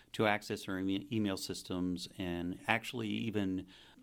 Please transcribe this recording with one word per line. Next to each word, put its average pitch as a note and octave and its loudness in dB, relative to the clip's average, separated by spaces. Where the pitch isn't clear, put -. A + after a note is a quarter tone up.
to A2 4
access G#2 0
our F#2+ -2
eme-, F#2+ 0
email G#2 2
systems F2+ -2
and F2 -2
actually A2+ 0
even G#2 0